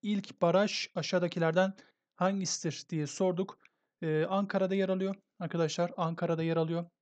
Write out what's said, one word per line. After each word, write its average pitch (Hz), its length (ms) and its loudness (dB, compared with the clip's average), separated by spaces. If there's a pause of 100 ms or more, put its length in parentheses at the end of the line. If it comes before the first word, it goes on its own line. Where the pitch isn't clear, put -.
ilk 208 400 -2
baraj 185 520 2
aşağıdakilerden 175 800 2 (420)
hangisidir 185 720 -2
diye 151 180 -2
sorduk. 185 520 -2 (440)
Ee, 156 220 2
Ankara'da 190 500 0
yer 190 140 2
alıyor 190 260 0 (240)
arkadaşlar. 170 580 0
Ankara'da 165 460 0
yer 165 140 0
alıyor. 165 340 -2 (120)